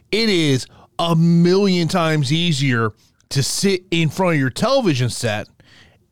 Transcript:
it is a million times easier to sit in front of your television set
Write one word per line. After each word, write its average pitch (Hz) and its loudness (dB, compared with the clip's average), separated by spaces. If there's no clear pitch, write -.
it 220 0
is 156 0
a 170 0
million 170 2
times 156 0
easier 139 0
to 139 -2
sit 190 -2
in 165 0
front 175 -2
of 147 0
your 131 0
television 190 0
set 107 -6